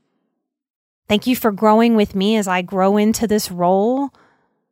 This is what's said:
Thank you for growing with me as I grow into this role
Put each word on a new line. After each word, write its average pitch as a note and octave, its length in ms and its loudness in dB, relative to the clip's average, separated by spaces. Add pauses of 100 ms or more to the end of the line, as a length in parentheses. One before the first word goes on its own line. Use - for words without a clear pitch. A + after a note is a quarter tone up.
(1080)
Thank G#3 200 -2
you B3+ 80 0
for A3 160 -2
growing A3 420 2
with G3+ 220 0
me G3+ 200 0
as G3 120 -2
I F#3 140 -2
grow F#3+ 340 0
into G#3+ 320 0
this G#3 220 -2
role G3 600 0 (600)